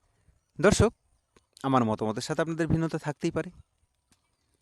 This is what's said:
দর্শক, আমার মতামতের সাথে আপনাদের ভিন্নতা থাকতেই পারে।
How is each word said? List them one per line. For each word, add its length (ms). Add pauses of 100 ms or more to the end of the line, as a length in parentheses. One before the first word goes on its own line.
(600)
দর্শক, 320 (680)
আমার 200
মতামতের 380
সাথে 200
আপনাদের 260
ভিন্নতা 300
থাকতেই 340
পারে। 180 (1120)